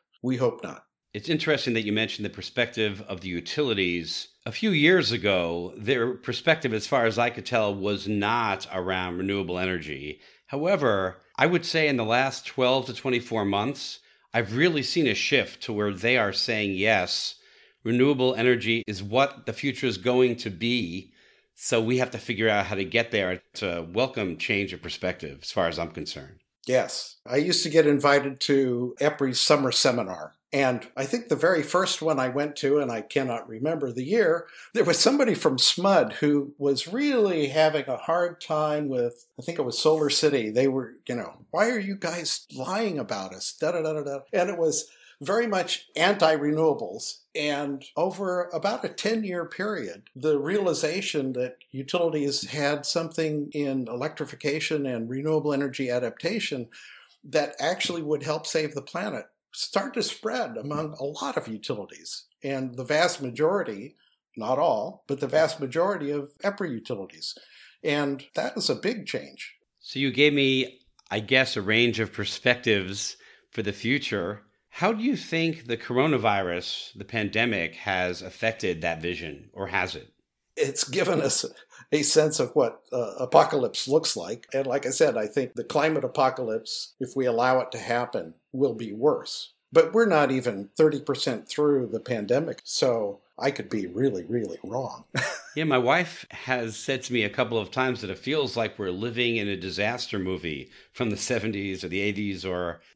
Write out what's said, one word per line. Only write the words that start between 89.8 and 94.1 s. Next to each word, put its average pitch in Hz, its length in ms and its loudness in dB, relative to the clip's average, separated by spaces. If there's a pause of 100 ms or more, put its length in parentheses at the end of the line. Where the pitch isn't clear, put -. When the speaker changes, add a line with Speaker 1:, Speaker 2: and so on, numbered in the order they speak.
Speaker 1:
we're 226 120 6
not 147 240 6
even 120 460 -2
thirty 156 240 4
percent 127 480 -4
through 143 380 2
the 107 140 -6
pandemic, 120 640 -2
so 113 560 0 (180)
I 131 120 0
could 107 200 -6
be 101 160 -2
really, 92 380 -2